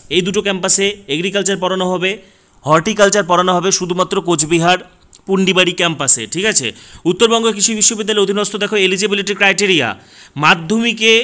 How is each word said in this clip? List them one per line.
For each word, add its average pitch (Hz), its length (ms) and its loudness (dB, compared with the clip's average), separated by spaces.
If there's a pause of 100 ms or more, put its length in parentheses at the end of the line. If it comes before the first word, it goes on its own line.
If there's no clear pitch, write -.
এই 165 120 0
দুটো 190 200 -2
ক্যাম্পাসে 196 540 -2 (120)
agriculture 190 560 -4
পড়ানো 185 300 -2
হবে, 185 240 -2 (480)
horticulture 202 580 2
পড়ানো 180 300 2
হবে 180 180 0
শুধুমাত্র 180 500 -2
কোচবিহার 170 560 2 (480)
পুন্ডিবাড়ি 185 460 2
ক্যাম্পাসে, 139 640 -2
ঠিক 185 120 -2
আছে? 156 220 0 (380)
উত্তরবঙ্গ 226 460 2
কৃষি 208 240 -2
বিশ্ববিদ্যালয়ের 214 500 0
অধীনস্থ 202 300 -2
দেখো 202 200 -4
eligibility 196 580 0
criteria, 185 640 0 (400)
মাধ্যমিকে 220 800 2 (100)